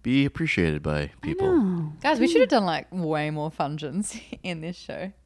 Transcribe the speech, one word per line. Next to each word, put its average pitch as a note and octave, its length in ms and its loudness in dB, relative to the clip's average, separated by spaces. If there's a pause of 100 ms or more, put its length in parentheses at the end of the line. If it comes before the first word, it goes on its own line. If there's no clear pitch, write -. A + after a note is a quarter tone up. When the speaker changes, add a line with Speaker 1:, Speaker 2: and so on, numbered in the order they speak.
Speaker 1:
be C3+ 240 4
appreciated F2 560 0
by D2+ 300 -2 (100)
people. F#4+ 260 0
Speaker 2:
I F#4 60 4
know. F3+ 480 2
Speaker 3:
Guys, C#4+ 180 2
we B3 80 4
should F4 140 4
have - 80 4
done, A3 160 4
like, D#3+ 240 -2
way D#3 400 -2
more D3+ 220 -4
Fungeons D3+ 680 -4 (120)
<laughs> - 100 -12
in E3+ 200 -8
this F3 160 -10
show. - 340 -10 (140)